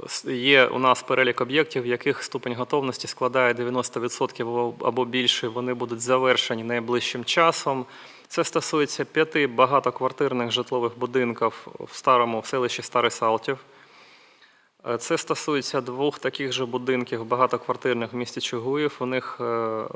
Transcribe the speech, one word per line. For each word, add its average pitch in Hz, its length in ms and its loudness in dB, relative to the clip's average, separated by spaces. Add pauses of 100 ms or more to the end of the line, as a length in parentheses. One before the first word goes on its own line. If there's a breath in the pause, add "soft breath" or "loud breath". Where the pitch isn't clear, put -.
е, - 60 -12
с-, - 240 -6
є 131 320 8
у 123 140 0
нас 127 240 4
перелік 127 380 2
об'єктів, 131 420 0
в 120 40 -4
яких 123 360 0
ступень 123 320 -6
готовності 127 520 -2
складає 127 460 2
дев'яносто 123 460 -2
відсотків 120 500 -2
або, 120 320 0
або 123 240 0
більше, 123 420 -2
вони 123 260 -4
будуть 117 280 -6
завершені 123 640 2
найближчим 120 600 -2
часом. 147 600 2 (420 loud breath)
Це - 160 -2
стосується 147 640 0
п'яти 156 420 2
багатоквартирних 127 1040 2
житлових 120 460 -2
будинків 120 720 0 (120)
в - 160 -14
старому, 120 440 4
в 110 60 -6
селищі 123 360 -2
Старий 120 300 0
Салтів. 113 460 0 (1300 loud breath)
Е, 120 80 -2
це 160 200 -2
стосується 147 640 -2
двох 127 380 -2
таких 135 320 -4
же 131 140 -2
будинків 123 600 -2
багатоквартирних 120 880 0
в - 20 -8
місті 123 260 -6
Чугуїв. 139 580 -2
У 131 60 -2
них, 127 360 -4
е, 113 420 -2 (120)